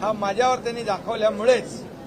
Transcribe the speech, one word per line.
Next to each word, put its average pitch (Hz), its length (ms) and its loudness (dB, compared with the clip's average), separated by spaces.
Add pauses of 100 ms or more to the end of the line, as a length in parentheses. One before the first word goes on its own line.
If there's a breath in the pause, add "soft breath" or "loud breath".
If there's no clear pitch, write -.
हा 214 120 0
माझ्यावर 214 440 2
त्यांनी 233 260 -6
दाखवल्यामुळेच 214 1000 0 (240)